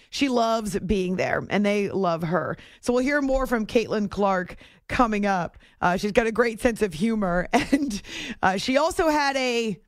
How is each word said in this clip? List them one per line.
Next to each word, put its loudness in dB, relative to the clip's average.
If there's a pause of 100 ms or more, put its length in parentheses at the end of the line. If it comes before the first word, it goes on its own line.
she 0
loves 0
being 0
there, 0
and 2
they 0
love -2
her. -2 (220)
So -2
we'll 2
hear 0
more 0
from -2
Caitlin 0
Clark -2 (320)
coming 2
up. -2 (240)
Uh, 2
she's -2
got 4
a 0
great 0
sense 0
of 0
humor, 0
<laughs> 2
and, 0 (400)
uh, 2
she 0
also 2
had 2
a -2 (100)